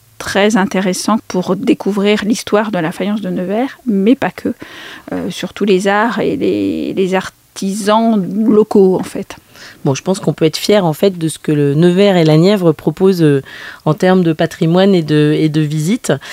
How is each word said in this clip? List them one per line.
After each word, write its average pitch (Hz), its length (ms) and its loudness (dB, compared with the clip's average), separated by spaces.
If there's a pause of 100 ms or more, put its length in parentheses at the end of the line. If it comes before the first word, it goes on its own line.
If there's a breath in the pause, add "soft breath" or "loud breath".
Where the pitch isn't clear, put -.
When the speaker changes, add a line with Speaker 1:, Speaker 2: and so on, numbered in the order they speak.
(160)
Speaker 1:
très 214 400 0
intéressant 190 600 -2 (100)
pour 180 280 -4
découvrir 208 680 0
l'histoire 208 460 -2
de 190 80 -2
la 165 120 -4
faïence 202 300 -4
de 185 80 -6
Nevers, 190 580 -4
mais 208 280 2
pas - 140 -4
que, - 200 -8 (640 loud breath)
euh, 180 180 -8
sur - 220 -10
tous 202 120 -4
les 190 220 2
arts 208 320 0
et - 180 -2
les, - 560 -2
les 185 220 -2
artisans 208 1080 -2 (240)
locaux 208 520 4
en - 40 -6
fait. - 320 -12 (500 loud breath)
Speaker 2:
Bon, 135 100 0
je - 60 -10
pense 190 180 -2
qu'on 151 140 -2
peut - 120 0
être 151 120 0
fier, 208 280 2
en 156 80 0
fait, 190 240 0
de 160 100 -2
ce - 120 -8
que - 120 -4
le 143 220 2
Nevers 180 440 4
et 165 60 4
la 156 140 4
Nièvre 180 340 4
proposent, 175 520 0
euh, 143 180 4 (440 loud breath)
en 156 80 2
termes 185 300 2
de 165 100 2
patrimoine 175 640 2
et 175 60 2
de, 151 360 2
et 156 120 2
de 156 120 0
visite. 156 520 -2 (200 loud breath)